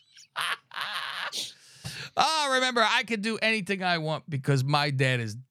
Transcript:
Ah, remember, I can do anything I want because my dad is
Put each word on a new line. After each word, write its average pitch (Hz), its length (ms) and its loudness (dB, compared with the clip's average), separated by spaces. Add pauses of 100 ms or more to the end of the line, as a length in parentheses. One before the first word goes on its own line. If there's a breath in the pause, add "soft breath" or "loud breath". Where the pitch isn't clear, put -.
(2250 loud breath)
Ah, 302 360 4
remember, 254 320 2
I 233 180 2
can 214 180 -2
do 220 160 -2
anything 208 460 0
I 175 140 2
want 156 320 -4
because 139 340 2
my 147 260 2
dad 131 300 2
is 110 160 -4 (160)